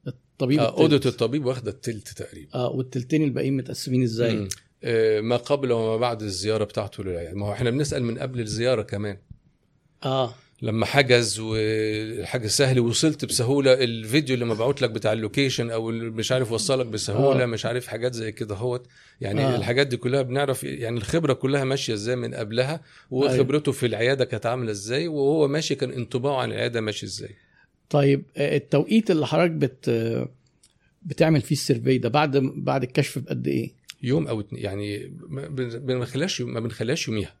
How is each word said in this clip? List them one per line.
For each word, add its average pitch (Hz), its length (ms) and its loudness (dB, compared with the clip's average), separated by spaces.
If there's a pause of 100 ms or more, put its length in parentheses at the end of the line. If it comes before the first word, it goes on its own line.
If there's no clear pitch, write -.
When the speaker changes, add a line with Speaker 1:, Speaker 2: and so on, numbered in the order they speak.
Speaker 1:
الطبيب 135 520 -2
Speaker 2:
آه، 113 100 4
Speaker 1:
التلت. - 100 -4
Speaker 2:
اوضه 147 300 6
الطبيب 123 360 -2
واخده 120 260 -2
التلت 110 360 -10
تقريبا. - 480 -16
Speaker 1:
اه، 123 140 -2
والتلتين 127 540 -2
الباقيين 135 340 0
متقسمين 127 460 -2
ازاي؟ 113 320 0
Speaker 2:
مم. 101 120 -4 (360)
آه، 110 380 4
ما 117 140 2
قبل 135 360 0
وما 113 260 2
بعد 117 240 0
الزياره 104 420 -2
بتاعته 101 400 -6
للعيادة. 85 320 -6
ما 101 120 -4
هو 120 40 -2
احنا 117 180 0
بنسال 147 340 0
من 117 140 -2
قبل 131 220 -6
الزياره 113 420 0
كمان. 101 360 -6 (880)
Speaker 1:
اه. 131 300 0 (280)
Speaker 2:
لما 113 240 0
حجز 120 540 4
والحجز 110 1120 -2
سهل، 131 280 4
وصلت 120 460 2
بسهولة. 131 480 4
الفيديو 127 600 2
اللي 120 120 0
مبعوت 117 360 0
لك 120 80 2
بتاع 110 240 0
اللوكيشن 117 560 0
أو 113 200 -2
اللي 113 200 -4
مش 110 220 -4
عارف 127 200 0
وصلك 127 340 0
بسهولة، 123 580 2
Speaker 1:
آه. - 20 4
Speaker 2:
مش 113 200 -4
عارف 120 220 -4
حاجات 117 260 -4
زي 110 180 -6
كده 104 240 -6
هوت. 123 320 -4 (340)
يعني 104 240 0
Speaker 1:
آه. 127 100 2
Speaker 2:
الحاجات 120 320 2
دي 123 100 -4
كلها 131 240 0
بنعرف، 135 420 -2
يعني 120 340 -6
الخبرة 143 360 0
كلها 139 300 0
ماشية 131 300 -2
إزاي 110 220 -2
من 120 180 -6
قبلها، 117 400 -2
Speaker 1:
أيوة. 165 80 -8 (300)
Speaker 2:
وخبرته 135 600 2
في 127 140 -2
العيادة 120 400 2
كانت 113 200 -6
عاملة 120 260 -2
إزاي، 117 360 -4
وهو 147 400 2
ماشي 147 280 -2
كان 127 160 -4
انطباعه 131 500 -2
عن 117 100 -2
العيادة 113 300 -2
ماشي 107 240 -4
إزاي. 98 240 -10 (600)
Speaker 1:
طيب، 139 340 4 (140)
آه، 143 200 2
التوقيت 165 540 4
اللي 151 160 4
حضرتك 165 240 4
بت-، 123 760 0 (760)
بتعمل 160 380 4
فيه - 140 0
السيرفي 131 420 2
ده 117 120 0
بعد، 143 280 2
بعد 135 460 0
الكشف 135 360 -2
بقد - 280 -6
إيه؟ 69 240 -2 (320)
Speaker 2:
يوم 143 240 0
أو 113 120 -2
اتنين، 113 240 -10
يعني 104 500 -6 (140)
ما 135 200 -10
بن-، 123 320 -6
بنخليهاش 127 600 -2
يوم، 123 140 -6
ما 117 60 -4
بنخليهاش 117 480 -4
يوميها. 107 340 -4